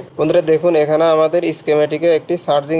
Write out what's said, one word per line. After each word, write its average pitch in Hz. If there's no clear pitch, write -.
বন্ধুরা, 165
দেখুন 160
এখানে 156
আমাদের 156
schematic-এ 151
একটি 170
চার্জিং 147